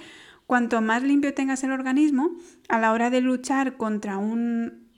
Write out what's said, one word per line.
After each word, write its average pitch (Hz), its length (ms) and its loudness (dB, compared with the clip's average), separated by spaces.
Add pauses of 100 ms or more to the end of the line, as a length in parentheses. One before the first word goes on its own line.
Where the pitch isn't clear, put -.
(480)
cuanto 240 340 2
más 226 220 0
limpio 277 320 2
tengas 269 280 -2
el 269 80 -2
organismo, 269 600 2 (360)
a 233 120 0
la 226 120 2
hora 233 200 2
de 254 100 2
luchar 254 560 0
contra 214 400 -4
un 233 800 -4